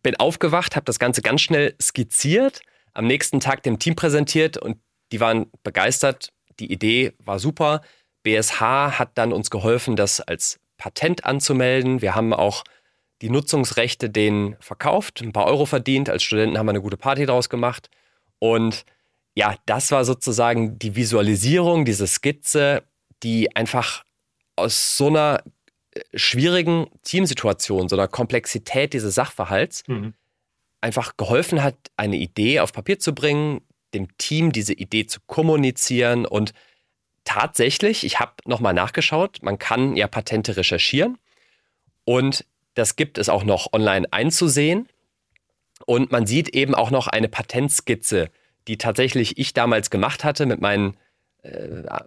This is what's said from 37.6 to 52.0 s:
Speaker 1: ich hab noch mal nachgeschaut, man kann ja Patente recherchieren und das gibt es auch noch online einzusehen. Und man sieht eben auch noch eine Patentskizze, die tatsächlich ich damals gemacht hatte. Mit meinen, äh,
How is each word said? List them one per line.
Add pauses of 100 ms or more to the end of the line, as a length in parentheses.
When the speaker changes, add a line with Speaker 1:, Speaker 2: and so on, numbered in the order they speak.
Speaker 1:
ich
hab
noch
mal
nachgeschaut,
man
kann
ja
Patente
recherchieren (840)
und (300)
das
gibt
es
auch
noch
online
einzusehen. (1000)
Und
man
sieht
eben
auch
noch
eine
Patentskizze, (380)
die
tatsächlich
ich
damals
gemacht
hatte.
Mit
meinen, (460)
äh, (240)